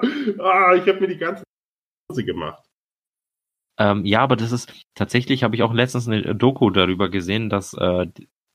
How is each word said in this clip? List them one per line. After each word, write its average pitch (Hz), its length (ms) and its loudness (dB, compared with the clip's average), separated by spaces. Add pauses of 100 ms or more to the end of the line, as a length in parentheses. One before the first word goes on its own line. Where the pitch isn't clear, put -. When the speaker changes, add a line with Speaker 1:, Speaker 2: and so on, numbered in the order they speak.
(400)
Speaker 1:
ah, 185 360 4
ich 180 120 0
hab 190 140 2
mir 185 60 2
die 180 100 -8
ganze 175 260 -6 (680)
Hose 117 140 -4
gemacht. 82 400 -8 (1160)
Speaker 2:
Ähm, 101 260 0
ja, 107 160 2
aber 131 140 2
das 113 160 -2
ist, 123 200 -6 (240)
tatsächlich 123 480 -2
hab 110 100 0
ich 113 100 0
auch 117 100 2
letztens 120 340 0
eine 107 280 -2
Doku 120 340 2
darüber 92 400 2
gesehen, 98 400 -2
dass, 98 240 -4
äh, 90 340 0
die - 220 -20 (260)